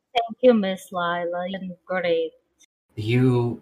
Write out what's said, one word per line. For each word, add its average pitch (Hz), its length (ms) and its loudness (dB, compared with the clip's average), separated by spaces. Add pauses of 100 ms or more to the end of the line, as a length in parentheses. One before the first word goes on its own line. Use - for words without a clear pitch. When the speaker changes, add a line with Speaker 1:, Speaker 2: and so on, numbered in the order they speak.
(140)
Speaker 1:
Thank 233 280 -4
you, 254 120 8
Miss 190 380 -4
Lila. 175 560 -4
You're 185 280 -10 (100)
great. 170 440 -2 (640)
Speaker 2:
You, 120 680 2